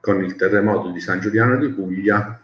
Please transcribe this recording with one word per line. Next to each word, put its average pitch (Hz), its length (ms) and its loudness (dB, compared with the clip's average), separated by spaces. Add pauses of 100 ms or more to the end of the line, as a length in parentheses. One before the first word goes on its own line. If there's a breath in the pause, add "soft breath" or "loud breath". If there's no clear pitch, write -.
con 98 220 0
il 92 140 -6
terremoto 95 540 0
di 87 100 -10
San 92 200 -4
Giuliano 113 380 2
di 143 100 0
Puglia 98 760 -2